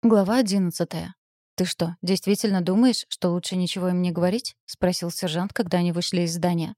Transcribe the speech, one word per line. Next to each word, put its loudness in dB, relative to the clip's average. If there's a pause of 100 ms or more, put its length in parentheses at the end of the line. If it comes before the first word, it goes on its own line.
(100)
Глава 4
одиннадцатая. 0 (400)
«Ты -2
что, -4
действительно 0
думаешь, 2
что -2
лучше -2
ничего -2
им 2
не 2
говорить?» — -2 (100)
спросил -2
сержант, -4
когда -2
они 2
вышли -2
из -2
здания. -2